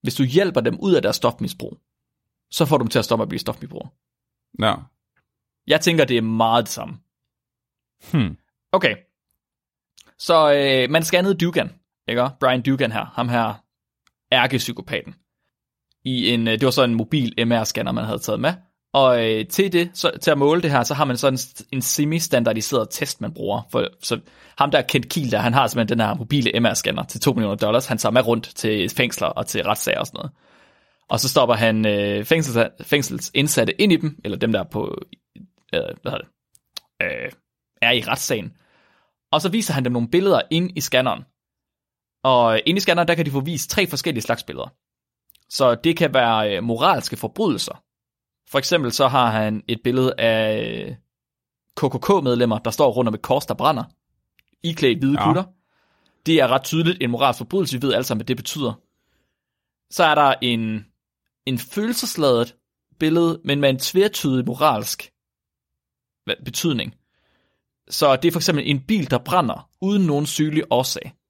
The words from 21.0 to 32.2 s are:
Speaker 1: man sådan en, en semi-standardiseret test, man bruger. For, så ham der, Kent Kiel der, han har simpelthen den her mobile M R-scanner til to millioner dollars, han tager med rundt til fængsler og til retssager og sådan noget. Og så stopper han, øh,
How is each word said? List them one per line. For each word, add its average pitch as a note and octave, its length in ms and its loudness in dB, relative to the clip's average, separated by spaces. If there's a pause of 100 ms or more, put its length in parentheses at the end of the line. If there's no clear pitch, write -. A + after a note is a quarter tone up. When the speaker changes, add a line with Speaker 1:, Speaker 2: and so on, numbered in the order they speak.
Speaker 1:
man B2 120 0
sådan C3 220 0
en, - 340 -12
en C3 100 -4
semi-standardiseret B2+ 1080 0
test, - 300 -8
man - 140 -8
bruger. G#2 280 -4 (100)
For, G#2+ 160 -2 (140)
så - 180 -4 (380)
ham C#3 120 2
der, C#3+ 120 4
Kent - 260 -2
Kiel C3+ 240 -2
der, B2+ 60 2
han A#2+ 160 2
har C3 120 4
simpelthen A2+ 320 0
den A2 80 2
her G#2 80 -2
mobile A#2+ 460 0
M A#2+ 60 2
R-scanner A#2 380 -2
til - 160 -12
to C#3 120 2
millioner G#2 240 -2
dollars, A2+ 300 0
han A2 120 -4
tager G#2+ 140 0
med A#2 140 4
rundt A#2 180 0
til G#2+ 460 -2
fængsler - 380 -2
og - 180 -4
til F#2 180 -4
retssager - 360 -2
og - 60 -4
sådan - 120 -18
noget. - 120 -8 (800)
Og A2+ 120 -2
så C3+ 80 0
stopper A#2+ 260 4
han, A2 320 2
øh, G2+ 400 0